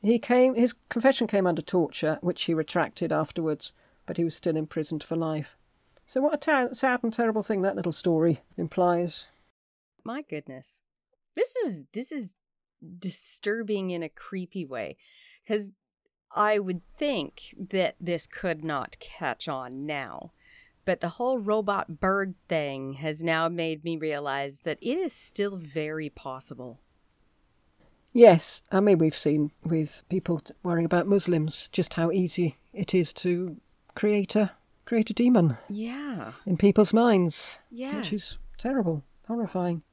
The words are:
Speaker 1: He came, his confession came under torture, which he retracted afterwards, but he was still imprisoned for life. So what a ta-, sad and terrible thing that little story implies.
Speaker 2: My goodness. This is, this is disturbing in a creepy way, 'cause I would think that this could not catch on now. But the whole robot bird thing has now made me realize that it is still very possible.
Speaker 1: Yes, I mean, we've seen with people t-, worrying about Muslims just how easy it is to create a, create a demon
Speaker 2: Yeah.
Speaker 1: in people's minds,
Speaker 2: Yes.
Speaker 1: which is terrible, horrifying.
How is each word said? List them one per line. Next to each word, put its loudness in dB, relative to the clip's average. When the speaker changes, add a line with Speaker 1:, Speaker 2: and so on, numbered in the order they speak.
Speaker 1:
He 4
came, 4
his 4
confession 2
came 2
under 0
torture, 0
which -2
he 0
retracted -2
afterwards, -2
but -8
he 2
was -2
still -2
imprisoned -4
for -6
life. -4
So -2
what 2
a -2
ta-, 0
sad 0
and -2
terrible 0
thing -2
that 0
little -2
story 2
implies. 0
Speaker 2:
My -10
goodness. -12
This 0
is, -2
this -8
is -8
disturbing -6
in -4
a -8
creepy -10
way, -8
'cause -4
I 2
would -6
think -6
that -2
this -4
could -6
not -6
catch -8
on -8
now. -8
But 0
the -2
whole -2
robot -2
bird 0
thing -4
has -6
now 2
made -4
me -4
realize -4
that -4
it -2
is -2
still -6
very -6
possible. -12
Speaker 1:
Yes, 10
I 4
mean, 6
we've 4
seen 0
with -2
people -2
t-, -20
worrying 0
about 2
Muslims 0
just -2
how 2
easy 0
it -6
is 4
to -2
create 0
a, 2
create 0
a -4
demon 6
Speaker 2:
Yeah. -10
Speaker 1:
in 0
people's 6
minds, 4
Speaker 2:
Yes. -10
Speaker 1:
which -6
is -8
terrible, -2
horrifying. -2